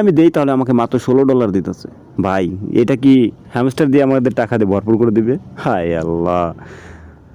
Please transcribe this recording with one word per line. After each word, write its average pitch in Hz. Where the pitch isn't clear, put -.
আমি 208
দেই 165
তাহলে 139
আমাকে 131
মাত্র 117
ষোলো 131
ডলার 123
দিতেছে। 92
ভাই 95
এটা 120
কি 135
হ্যামস্টার 131
দিয়ে 139
আমাদের 131
টাকা 117
দিয়ে 104
ভরপুর 101
করে 117
দিবে? 113
হায় 90
আল্লাহ। 85